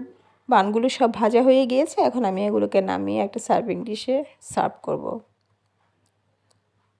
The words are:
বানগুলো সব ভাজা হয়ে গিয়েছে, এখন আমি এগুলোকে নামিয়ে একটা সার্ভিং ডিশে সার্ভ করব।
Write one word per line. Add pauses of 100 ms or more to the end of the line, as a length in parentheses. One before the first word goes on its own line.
(480)
বানগুলো
সব
ভাজা
হয়ে
গিয়েছে,
এখন
আমি
এগুলোকে
নামিয়ে
একটা
সার্ভিং
ডিশে (160)
সার্ভ (100)
করব। (1800)